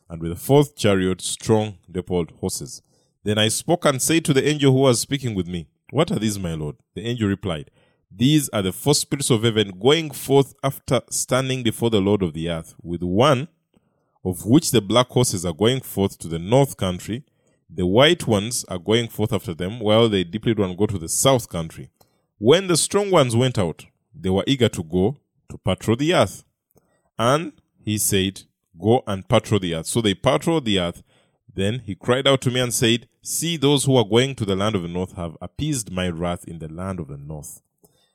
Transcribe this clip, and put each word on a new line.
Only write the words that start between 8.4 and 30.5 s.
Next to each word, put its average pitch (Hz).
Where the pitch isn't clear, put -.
are 107
the 92
four 143
spirits -
of 110
heaven 104
going 147
forth 139
after 135
standing 131
before 117
the 107
Lord 98
of 80
the 80
earth, 82
with 85
one 120
of 90
which 131
the 117
black 110
horses 110
are 87
going 120
forth -
to -
the 82
north 127
country. 95
The 90
white 139
ones 110
are 92
going 110
forth 107
after 92
them, 90
while 110
the 98
depleted 104
one 92
go 101
to 101
the 80
south 135
country." 80
When 165
the 170
strong 202
ones 131
went 123
out, 85
they 85
were 95
eager 123
to 92
go 92
to -
patrol 107
the 151
earth. 117
And 147
he 107
said, 98
"Go 104
and 95
patrol 110
the 87
earth." 80
So 120
they 104
patrolled 147